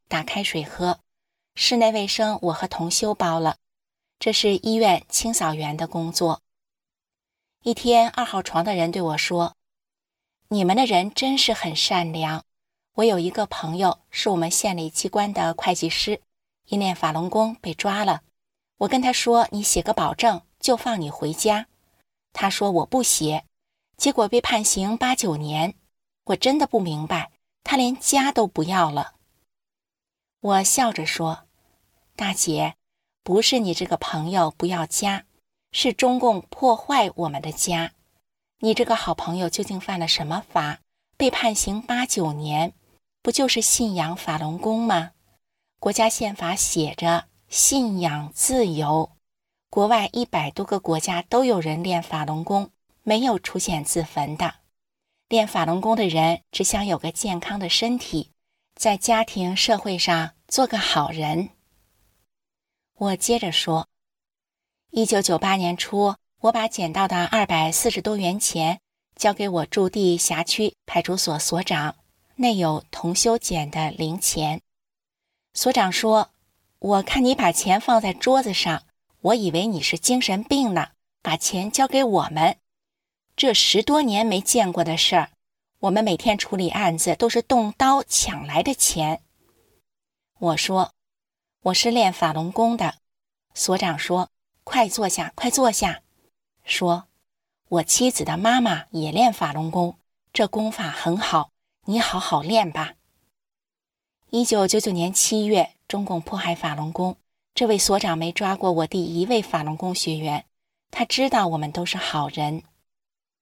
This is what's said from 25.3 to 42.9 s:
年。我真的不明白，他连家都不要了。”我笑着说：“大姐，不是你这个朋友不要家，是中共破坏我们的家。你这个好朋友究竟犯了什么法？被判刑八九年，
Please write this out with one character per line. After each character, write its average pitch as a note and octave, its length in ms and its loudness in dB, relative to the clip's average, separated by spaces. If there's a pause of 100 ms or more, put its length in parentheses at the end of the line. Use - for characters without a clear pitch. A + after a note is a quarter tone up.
年。 D3+ 380 -4 (500)
我 F#3+ 120 0
真 C4+ 220 2
的 D4 80 2
不 - 120 0
明 D#3 280 -4
白， D#3+ 260 -6 (320)
他 C#4 120 0
连 B3+ 200 2
家 C#4 340 2
都 A#3 160 2
不 E3+ 180 -2
要 F3 260 2
了。” C#3+ 240 -6 (1300)
我 G3 220 2
笑 A3+ 300 2
着 D#3 120 -6
说 D#3+ 420 -4 (680)
：“大 G3 160 -4
姐， D#3 440 -2 (460)
不 G3 200 2
是 B3+ 160 4
你 F#3+ 160 0
这 F3+ 100 -4
个 F3 120 -2
朋 D#3+ 340 -4
友 F3 200 2
不 - 160 -6
要 E3+ 200 -2
家， G3 400 -4 (460)
是 B3 200 0
中 B3+ 260 2
共 A3+ 300 2
破 B3+ 280 2
坏 A#3 380 0
我 E3+ 140 -4
们 C#3+ 140 -6
的 D#3 100 -8
家。 E3+ 400 -2 (680)
你 A3 120 2
这 A#3+ 120 2
个 A#3 100 2
好 F3+ 200 -2
朋 E3+ 240 -6
友 F3 120 -2
究 G#3 140 -4
竟 F#3+ 160 -8
犯 F#3+ 180 -8
了 E3 100 -4
什 D#3+ 180 0
么 E3+ 240 -6
法？ D3+ 300 -2 (360)
被 C4 140 4
判 A3+ 240 0
刑 G#3 280 -4
八 B3 240 -2
九 E3 260 -2
年， D3+ 400 -2 (480)